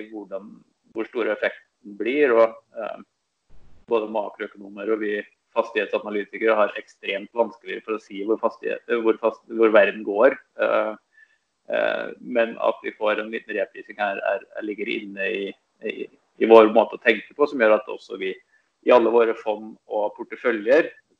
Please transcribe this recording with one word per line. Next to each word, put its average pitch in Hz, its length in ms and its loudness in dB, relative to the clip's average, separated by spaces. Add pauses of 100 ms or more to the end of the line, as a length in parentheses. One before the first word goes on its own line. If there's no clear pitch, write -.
hvordan, 98 380 -12 (440)
hvor 110 140 -8
stor 110 240 -4
effekten - 640 -6
blir, 127 380 2
og, 113 220 4 (180)
eh, 110 240 -10 (880)
både 107 240 0
makroøkonomer 101 800 -8
og 110 80 0
vi 104 240 -4 (320)
fastighetsanalytikere 107 1000 -2
har 104 240 2
ekstremt 98 520 -10
vanskelig 104 520 -6
for 110 100 -6
å 107 60 -6
si 98 240 -12
hvor 110 160 -2
fastighet-, - 480 -6 (160)
hvor 113 160 2
fast-, - 260 -4
hvor 113 240 2
verden 104 320 4
går, 113 320 2 (240)
eh, 107 380 -2 (720)
eh, 107 500 -2
men 117 400 -2
at 110 240 0
vi 110 160 -6
får 107 220 0
en 107 100 -8
liten 110 240 -10
reprising 104 440 -6
her, 101 180 -2
er, 98 240 -2 (160)
er, 113 60 -10
ligger 107 260 -6
inne 101 400 -6
i, 98 260 -6 (300)
i, - 240 -8 (300)
i 113 100 2
vår 113 240 10
måte 110 240 2
å - 80 -18
tenke 110 320 0
på, 147 100 2
som 147 140 -6
gjør 107 160 6
at 107 160 -4
også - 260 -14
vi 92 140 -6
i - 580 -8
alle 117 200 6
våre 113 260 4
fond 107 400 -8 (100)
og 104 300 -4
porteføljer 117 720 0 (320)